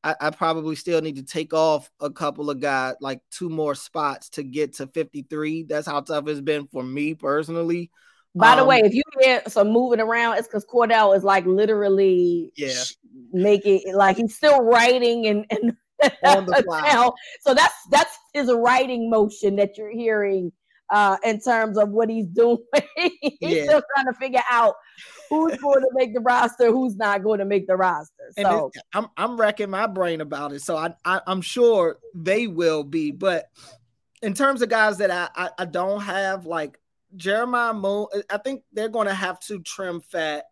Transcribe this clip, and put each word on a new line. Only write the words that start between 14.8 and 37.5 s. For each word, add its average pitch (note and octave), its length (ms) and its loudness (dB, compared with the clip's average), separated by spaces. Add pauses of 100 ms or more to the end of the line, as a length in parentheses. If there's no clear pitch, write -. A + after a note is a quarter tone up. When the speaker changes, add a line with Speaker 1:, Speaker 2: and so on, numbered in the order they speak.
Speaker 2:
and, G#3+ 240 0
and A3+ 260 -2 (260)
<laughs> - 220 0
Speaker 1:
On F#3+ 220 4
the B3 180 2
fly. D#3+ 160 -4
Speaker 2:
now, A#3+ 320 4 (300)
so C#4 100 2
that's, D#4 220 4 (160)
that's D4+ 260 2 (160)
his C#4 180 -2
writing A#3+ 600 2
motion G#3 460 2
that G3+ 200 0
you're G#3+ 140 -12
hearing, G#3 600 -2 (380)
uh, G3+ 340 4
in A3 180 -2
terms A3 360 0
of G#3 140 2
what A3 180 0
he's A3+ 180 -4
<laughs> - 20 -10
doing. A#3 280 4 (400)
He's F4 160 0 (260)
Speaker 1:
Yeah. D#4+ 260 -2
Speaker 2:
still D4+ 180 4 (120)
trying C4 120 0
to B3+ 80 -4
figure C4 260 -2 (100)
out A#3 260 2 (520)
who's D#4 300 0
going C#4 220 2
to C4 120 0
make B3+ 220 -2
the B3 60 -2
roster, A#3+ 520 2
who's B3 240 0
not G3+ 260 0
going G#3 180 0
to G3 40 -2
make G3 220 -2
the F#3 100 2
roster. F3+ 600 -4
Speaker 1:
And G3+ 80 -2
Speaker 2:
So E3 280 0
Speaker 1:
it's, - 80 -20 (120)
I'm, A3 140 -4 (100)
I'm A#3+ 180 -4
racking G#3 320 0
my G3 200 -4
brain F3 340 -4
about C#3+ 300 -8
it. C#3+ 100 -12
So E3+ 120 -6
I, E3 200 -6 (100)
I, F#3 220 0
I'm F#3 160 -4
sure G#3+ 560 2 (160)
they F#3+ 320 -2
will E3 360 -2
be. D3+ 280 -4
But F3 400 -4 (720)
in G#3 100 -4
terms C4+ 300 0
of G#3+ 80 -2
guys G#3+ 280 2
that G3 120 0
I, F3 260 -4
I, F3+ 220 -6
I F#3 80 -4
don't F#3+ 340 -4
have, G3 460 -4
like, D#3+ 340 -8 (340)
Jeremiah A3+ 600 -2